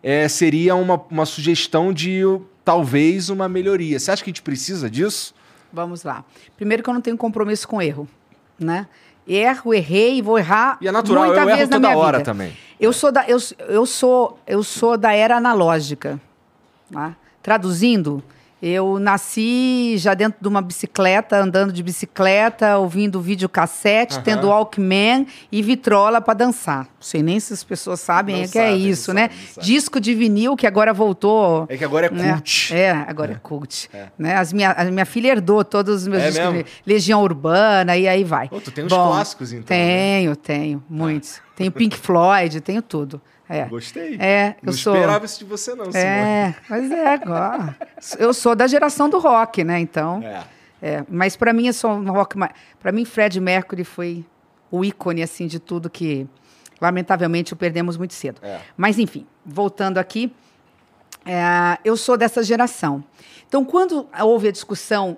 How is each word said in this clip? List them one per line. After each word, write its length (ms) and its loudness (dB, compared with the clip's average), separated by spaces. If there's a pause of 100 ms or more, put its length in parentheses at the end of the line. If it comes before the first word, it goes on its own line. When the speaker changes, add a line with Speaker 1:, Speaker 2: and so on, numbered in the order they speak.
Speaker 1:
É, 280 0
seria 460 2
uma, 360 0
uma 140 0
sugestão 680 0
de, 300 -2 (420)
talvez, 640 2
uma 200 -4
melhoria. 500 -2
Você 120 -4
acha 120 -2
que 60 -10
a 20 -8
gente 120 -12
precisa 460 -6
disso? 460 -4 (380)
Speaker 2:
Vamos 300 -10
lá. 200 -10 (320)
Primeiro 280 -2
que 60 -6
eu 40 0
não 80 -4
tenho 160 -4
compromisso 500 -4
com 140 -4
erro, 260 -6 (500)
né? 300 -4 (400)
Erro, 460 0
errei 460 2
e 20 -4
vou 160 2
errar 420 2
Speaker 1:
E 80 -4
é 40 -2
natural, 340 2
Speaker 2:
muita 160 4
Speaker 1:
eu 60 4
Speaker 2:
vez 140 4
Speaker 1:
erro 100 2
Speaker 2:
na 60 4
Speaker 1:
toda 100 6
Speaker 2:
minha 100 4
Speaker 1:
hora 220 4
Speaker 2:
vida. 120 -4
Speaker 1:
também. 240 -8 (240)
Speaker 2:
Eu 140 4
sou 180 2
da, 160 2
eu, 120 4 (300)
eu 160 4
sou, 600 2
eu 160 -2
sou 360 0
da 160 4
era 240 4
analógica, 840 0 (720)
tá? 240 -10 (260)
Traduzindo, 800 0 (400)
eu 380 -2
nasci 960 0
já 160 2
dentro 280 0
de 60 -2
uma 140 2
bicicleta, 760 0
andando 340 2
de 120 -6
bicicleta, 920 2
ouvindo 440 0
videocassete, 920 0
Speaker 1:
Aham. 80 -8
Speaker 2:
tendo 240 0
Walkman 800 2 (240)
e 100 -2
vitrola 580 2
pra 140 0
dançar. 520 -2
Não 40 -20 (100)
sei 220 -4
nem 180 0
se 140 -10
as 100 -10
pessoas 360 -8
sabem 380 0
Speaker 1:
Não 80 -2
Speaker 2:
o 40 -6
que 80 -2
é 140 4
Speaker 1:
sabem, 180 2
Speaker 2:
isso, 220 -2
Speaker 1:
não 40 0
Speaker 2:
né? 140 2
Speaker 1:
sabem, 80 -20
não 160 -20
sabem. 160 -6
Speaker 2:
Disco 300 2
de 160 0
vinil, 400 2
que 100 -2
agora 280 4
voltou, 760 2
Speaker 1:
É 80 -10
que 80 -4
agora 220 2
é 20 2
Speaker 2:
né? 240 0
Speaker 1:
cult. 400 -2
Speaker 2:
É, 180 4
agora 400 -4
é, 40 -10
Speaker 1:
É. 40 -14
Speaker 2:
cult. 540 -12
Speaker 1:
É. 140 -18 (100)
Speaker 2:
Né? 180 -2
As 160 0
minha, 200 2
a 140 0
minha 200 0
filha 240 0
herdou 340 4
todos 380 0
os 60 -6
meus 160 0
Speaker 1:
É 60 2
Speaker 2:
discos 220 -2
Speaker 1:
mesmo? 120 -2
Speaker 2:
de 80 -14 (140)
Legião 360 4
Urbana 760 2
e 120 4
aí 160 2
vai. 280 -2
Speaker 1:
Ô, 80 -10
tu 120 -16
tem 140 -8
uns 40 -4
Speaker 2:
Bom, 200 4
Speaker 1:
clássicos, 440 -2
então, 240 -4
né? 80 2
Speaker 2:
tenho, 500 2
tenho, 440 -4
Speaker 1:
Tá. 100 -20
Speaker 2:
muitos. 560 -6 (100)
Tenho 160 -2
Pink 260 0
Floyd, 640 2
tenho 220 -6
tudo. 400 -8 (260)
É. 180 -6
Speaker 1:
Gostei. 540 -10
Speaker 2:
É, 420 2
eu 40 -10
Speaker 1:
Não 80 -2
Speaker 2:
sou 220 0
Speaker 1:
esperava 280 4
isso 160 -12
de 60 -18
você, 280 -10
não, 120 -10
Simone. 180 -4
Speaker 2:
É, 520 0 (120)
mas 240 -4
é, 220 2
agora. 640 -4 (400)
Eu 160 4
sou 220 2
da 120 4
geração 400 2
do 120 2
rock, 440 2
né? 160 -2
Então. 420 -4
Speaker 1:
É. 220 -12 (380)
Speaker 2:
É, 260 -6
mas 300 -2
pra 160 2
mim, 140 0
eu 60 0
sou 180 -2
um 200 -4
rock 260 0
ma-, 120 -2 (300)
pra 120 -4
mim, 140 -2
Fred 340 0
Mercury 460 -2
foi 400 -10 (440)
o 140 -4
ícone, 400 -4
assim, 240 -8
de 120 -10
tudo 300 -8
que, 380 -6 (540)
lamentavelmente, 720 0
o 20 -14
perdemos 420 -4
muito 180 -10
cedo. 280 -12
Speaker 1:
É. 160 -12 (160)
Speaker 2:
Mas, 240 -4
enfim, 260 -4 (200)
voltando 540 -6
aqui, 340 -8 (920)
é, 600 0
eu 100 2
sou 220 0
dessa 260 0
geração. 600 -2 (440)
Então, 160 0
quando 440 0 (140)
houve 260 2
a 40 0
discussão 680 -4